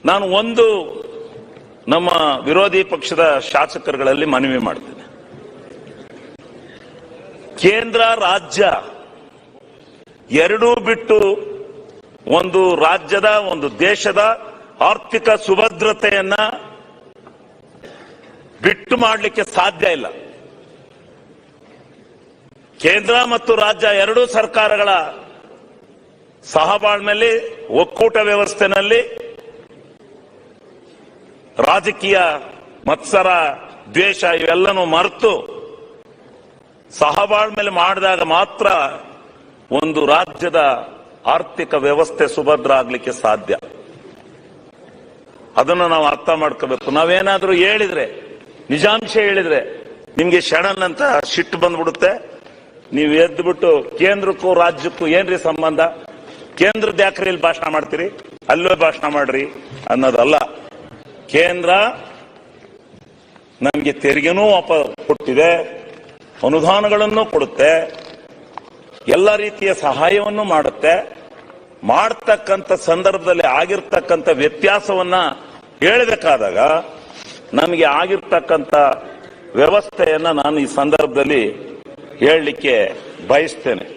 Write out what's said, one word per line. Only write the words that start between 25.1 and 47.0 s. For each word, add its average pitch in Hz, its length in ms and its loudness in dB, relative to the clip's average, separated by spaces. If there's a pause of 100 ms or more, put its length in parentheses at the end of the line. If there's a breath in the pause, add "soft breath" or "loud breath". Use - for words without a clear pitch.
ಸಹಬಾಳ್ಮೆಯಲ್ಲಿ, 208 1200 0
ಒಕ್ಕೂಟ 220 500 0
ವ್ಯವಸ್ಥೆನಲ್ಲಿ 202 840 2 (2500)
ರಾಜಕೀಯ 190 600 2 (720)
ಮತ್ಸರ, 185 380 0 (680)
ದ್ವೇಷ 185 300 0
ಇವೆಲ್ಲನೂ 175 600 0
ಮರೆತು 180 720 -2 (1400)
ಸಹಬಾಳ್ಮೆಯಲ್ಲಿ 208 720 0
ಮಾಡಿದಾಗ 185 500 0
ಮಾತ್ರ 180 440 0 (1040)
ಒಂದು 151 360 0
ರಾಜ್ಯದ 165 500 0 (720)
ಆರ್ಥಿಕ 165 480 -2
ವ್ಯವಸ್ಥೆ 147 540 0
ಸುಭದ್ರ 135 440 0
ಆಗ್ಲಿಕ್ಕೆ 123 400 -2
ಸಾಧ್ಯ. 104 460 -2 (2000)
ಅದನ್ನು 170 320 2
ನಾವು 160 180 2
ಅರ್ಥ 139 240 -2
ಮಾಡ್ಕೋಬೇಕು. 143 600 -2
ನಾವೇನಾದ್ರೂ 185 600 2